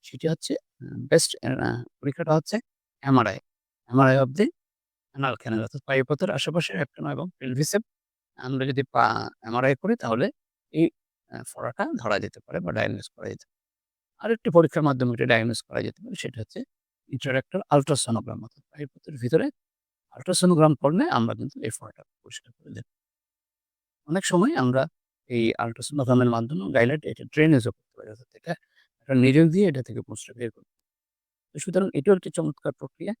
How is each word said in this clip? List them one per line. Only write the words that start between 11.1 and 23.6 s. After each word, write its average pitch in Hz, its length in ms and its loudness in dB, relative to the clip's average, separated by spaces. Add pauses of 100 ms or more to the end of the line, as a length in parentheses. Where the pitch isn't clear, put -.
আহ, 120 140 -14
ফোড়াটা 123 420 -8 (140)
ধরা 104 200 -2
যেতে 101 200 -10
পারে - 200 -10
বা 175 120 -6
ডায়াগনোস 107 380 -4
করা - 200 -12
যেতে 101 180 -14
পারে। - 180 -20 (520)
আরেকটি 226 320 -2
পরীক্ষার 160 340 4
মাধ্যমে 131 300 0
এটা 131 120 -2
ডায়াগনোস 113 360 2
করা - 200 -6
যেতে 113 220 -8
পারে, 233 120 -12
সেটা 127 260 -10
হচ্ছে - 180 -12 (480)
ইন্টারঅ্যাক্টাল 131 640 -4
আল্ট্রাসনোগ্রাম, 120 720 0
অর্থাৎ - 280 -20
পায়ুপথের - 420 -16
ভিতরে 147 360 0 (600)
আল্ট্রাসনোগ্রাম 156 640 4
করলে 185 340 0
আমরা 113 260 0
কিন্তু 123 280 -12
এই - 60 -6
ফোড়াটা - 340 -16 (200)
পরিষ্কার - 340 -20
করে - 120 -20
দেব। 107 140 -14 (1200)